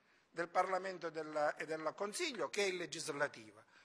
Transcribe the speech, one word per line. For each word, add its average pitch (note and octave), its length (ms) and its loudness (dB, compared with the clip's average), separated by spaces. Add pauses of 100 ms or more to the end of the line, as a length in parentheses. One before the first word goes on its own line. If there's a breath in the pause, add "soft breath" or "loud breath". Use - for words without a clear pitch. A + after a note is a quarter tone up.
(300 soft breath)
del E3+ 180 -2
Parlamento F#3 600 2
e D#3+ 40 -4
del, D#3 460 2
e E3+ 80 -6
del D#3 320 -2
Consiglio G#3 520 0
che G3+ 180 2
è F#3 40 2
legislativa C#3+ 880 -4 (240 soft breath)